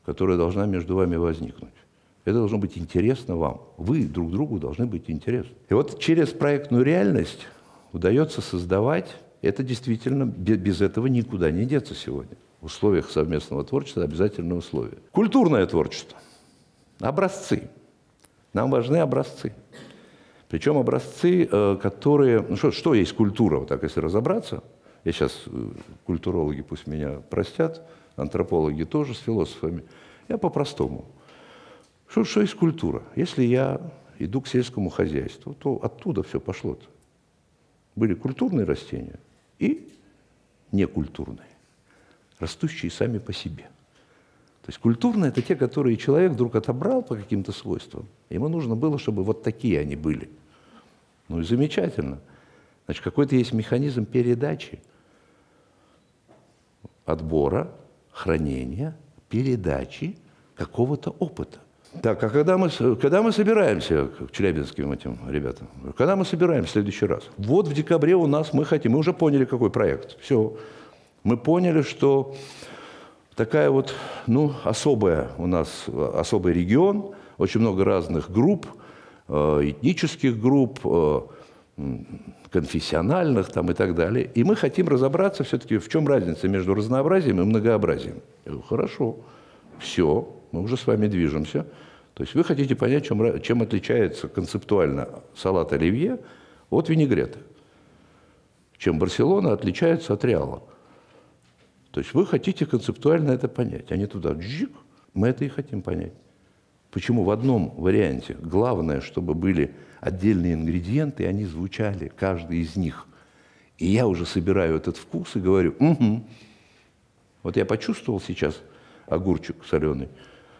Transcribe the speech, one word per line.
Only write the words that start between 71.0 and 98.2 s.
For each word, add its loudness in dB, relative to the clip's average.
Мы 2
поняли, 4
что 2
такая 2
вот, 2
ну, 4
особая 2
у -4
нас, -2
особый 0
регион, 2
очень 2
много 2
разных 0
групп, 2
э, 2
этнических 0
групп, 2
э, 2
м, -6
конфессиональных 0
там 0
и 0
так 2
далее. 0
И 4
мы 4
хотим 0
разобраться 2
всё-таки, -2
в -4
чём 2
разница 2
между 2
разнообразием 2
и 4
многообразием. 2
Я -12
говорю: -10
«Хорошо, -2
всё, 0
мы -2
уже -2
с -8
вами 4
движемся». 0
То -6
есть -8
вы 4
хотите 0
понять, 2
чем 0
ра-, 2
чем 0
отличается 0
концептуально 0
салат 0
оливье 2
от 2
винегрета, 2